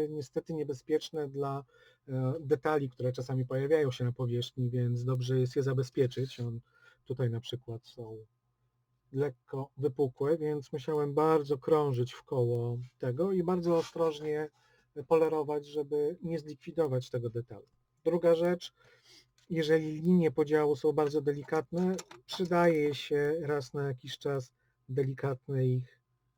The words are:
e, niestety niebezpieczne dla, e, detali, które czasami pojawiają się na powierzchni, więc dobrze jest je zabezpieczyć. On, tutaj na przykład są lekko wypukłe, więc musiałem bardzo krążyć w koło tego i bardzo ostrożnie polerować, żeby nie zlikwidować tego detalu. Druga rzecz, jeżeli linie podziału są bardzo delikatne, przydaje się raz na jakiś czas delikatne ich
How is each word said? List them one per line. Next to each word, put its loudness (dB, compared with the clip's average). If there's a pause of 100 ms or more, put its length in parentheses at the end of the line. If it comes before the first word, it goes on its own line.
e, -4
niestety -6
niebezpieczne -2
dla, -4 (440)
e, 0
detali, 2
które -2
czasami -2
pojawiają 2
się -4
na 0
powierzchni, -4
więc -2
dobrze 0
jest 0
je 2
zabezpieczyć. -2
On, -6 (440)
tutaj -2
na -4
przykład -12
są -14 (960)
lekko -6
wypukłe, 0
więc -4
musiałem -2
bardzo 4
krążyć 2
w -18
koło 0 (200)
tego -2
i 0
bardzo 2
ostrożnie -2 (580)
polerować, 2
żeby -2
nie -4
zlikwidować -4
tego -4
detalu. -10 (380)
Druga 4
rzecz, 0 (800)
jeżeli 2
linie 6
podziału 4
są 2
bardzo 2
delikatne, 0 (300)
przydaje 4
się 0
raz -4
na -2
jakiś -8
czas -4 (360)
delikatne -2
ich -2 (380)